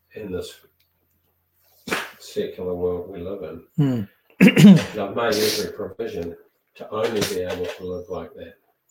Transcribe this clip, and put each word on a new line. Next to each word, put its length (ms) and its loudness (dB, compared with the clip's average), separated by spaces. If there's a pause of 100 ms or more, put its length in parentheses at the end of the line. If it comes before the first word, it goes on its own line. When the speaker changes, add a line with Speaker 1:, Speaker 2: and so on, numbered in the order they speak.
(140)
Speaker 1:
in 160 -12
this 300 -10 (1600)
secular 560 -6
world 360 -4
we 100 -14
live 220 -10
in, 220 -14 (120)
Speaker 2:
Hmm. 260 0 (360)
Speaker 1:
they've 800 8
made 180 -2
every 380 -2
provision 640 -10 (400)
to 140 -16
only 300 -2 (140)
be 60 -4
able 260 -6
to 180 -10
live 240 -10
like 260 -10
that. 200 -18 (360)